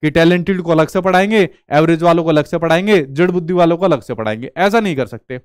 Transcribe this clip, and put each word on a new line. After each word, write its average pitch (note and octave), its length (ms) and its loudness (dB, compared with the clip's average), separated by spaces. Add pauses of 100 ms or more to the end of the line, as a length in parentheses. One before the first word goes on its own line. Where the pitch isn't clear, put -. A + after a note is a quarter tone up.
कि D3+ 80 0
टैलेंटेड F3 520 2
को E3 100 -2
अलग D#3 160 2
से F#3+ 120 -4
पढ़ाएंगे, F#3+ 480 2 (240)
एवरेज D#3+ 300 2
वालों E3+ 200 2
को D#3+ 60 -2
अलग D3+ 160 2
से E3+ 140 -6
पढ़ाएंगे, E3+ 440 2
जड़ C#3 280 -2
बुद्धि F3 220 -4
वालों E3+ 240 2
को E3+ 80 -4
अलग D3+ 180 0
से B2 120 -8
पढ़ाएंगे, A2 420 -6
ऐसा G3+ 240 0
नहीं F#3+ 160 -4
कर B2+ 100 -2
सकते। B2+ 380 -14